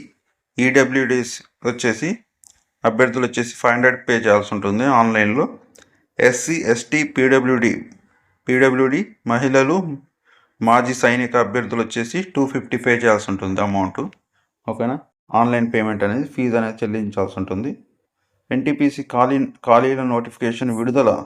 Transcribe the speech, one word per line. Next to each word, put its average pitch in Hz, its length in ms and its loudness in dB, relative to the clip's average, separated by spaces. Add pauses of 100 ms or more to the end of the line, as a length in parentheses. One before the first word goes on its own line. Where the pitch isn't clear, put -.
(580)
ఈడబ్ల్యూడీస్ 127 760 2 (300)
వచ్చేసి 120 440 -2 (760)
అభ్యర్థులు 120 420 0
వచ్చేసి 120 300 -4
ఫైవ్ 120 180 2
హండ్రెడ్ 123 280 2
పే 123 160 0
చేయాల్సి 104 360 2
ఉంటుంది 101 320 -2
ఆన్లైన్లో. 113 600 2 (760)
ఎస్సీ, 127 360 2 (100)
ఎస్టీ, 120 380 0
పీడబ్ల్యూడీ, 127 680 2 (760)
పీడబ్ల్యూడీ 131 580 2 (220)
మహిళలు, 135 480 2 (880)
మాజీ 120 320 4
సైనిక 123 420 0
అభ్యర్థులు 117 460 -2
వచ్చేసి 117 420 -6
టూ - 220 -4
ఫిఫ్టీ 131 320 -6
పే 120 180 2
చేయాల్సి 113 340 2
ఉంటుంది 95 320 -4
అమౌంట్. 98 380 -2 (680)
ఓకేనా? 117 280 -4 (380)
ఆన్‌లైన్ 117 380 2
పేమెంట్ 110 320 -2
అనేది, 120 240 -2
ఫీజు 123 280 -4
అనేది 110 280 -2
చెల్లించాల్సి 104 540 -4
ఉంటుంది. 98 340 -6 (800)
ఎన్టీపీసీ 139 520 -2
ఖాళీ, 127 340 0 (280)
ఖాళీల 131 380 4
నోటిఫికేషన్ 120 680 -4
విడుదల 120 400 2 (140)